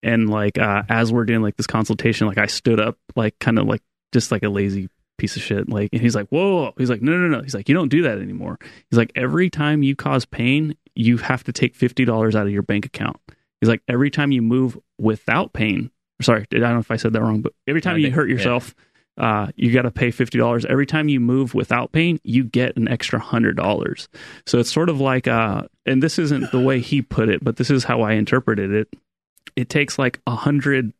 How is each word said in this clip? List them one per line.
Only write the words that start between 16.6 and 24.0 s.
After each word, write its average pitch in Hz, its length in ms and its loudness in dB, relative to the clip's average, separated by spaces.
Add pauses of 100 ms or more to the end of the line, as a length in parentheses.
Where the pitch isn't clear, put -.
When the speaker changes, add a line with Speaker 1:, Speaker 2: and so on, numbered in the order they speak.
Speaker 1:
know 120 60 0
if 113 120 -4
I 113 60 -2
said 113 160 -2
that 110 80 0
wrong, 110 200 0
but - 120 -6 (120)
every 151 160 0
time 180 140 -2
Speaker 2:
I 165 40 0
Speaker 1:
you 151 80 4
Speaker 2:
think, 131 80 0
Speaker 1:
hurt 151 140 0
Speaker 2:
yeah. 131 60 2
Speaker 1:
yourself, 120 400 -2 (420)
uh, 107 380 0
you 120 160 2
gotta 123 200 2
pay 120 200 0
fifty 120 260 -2
dollars. 117 280 0
Every 135 200 0
time 151 240 -2
you 139 100 2
move 123 360 0
without - 380 -2
pain, 165 300 2
you 120 200 2
get 120 340 0
an 113 120 0
extra - 280 -2
hundred 113 380 0
dollars. - 520 -2 (380)